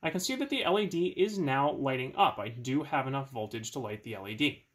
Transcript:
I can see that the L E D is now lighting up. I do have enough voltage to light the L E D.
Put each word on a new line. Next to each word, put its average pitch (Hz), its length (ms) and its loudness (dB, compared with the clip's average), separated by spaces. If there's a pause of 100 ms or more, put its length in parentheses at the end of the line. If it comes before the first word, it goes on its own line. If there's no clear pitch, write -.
I 170 80 0
can 180 100 -2
see 262 140 -2
that 269 160 -2
the 277 140 0
L 180 140 4
E 214 80 2
D 170 200 0 (100)
is 202 220 2
now 143 340 4
lighting 131 440 -2
up. 185 220 4
I 104 100 -4
do 123 340 -2
have 143 240 0
enough 131 240 -4
voltage 110 420 -6
to 147 60 -6
light 107 240 -6
the 113 120 -8
L 98 140 -8
E 107 60 -6
D. 143 300 0 (100)